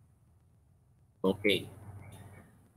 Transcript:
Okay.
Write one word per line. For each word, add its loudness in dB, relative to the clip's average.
Okay. 6